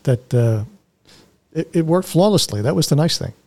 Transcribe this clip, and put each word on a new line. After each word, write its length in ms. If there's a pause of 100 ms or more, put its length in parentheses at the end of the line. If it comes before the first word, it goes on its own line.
that, 300
uh, 300 (880)
it, 220
it 120
worked 220
flawlessly. 540
That 120
was 140
the 80
nice 220
thing. 140 (140)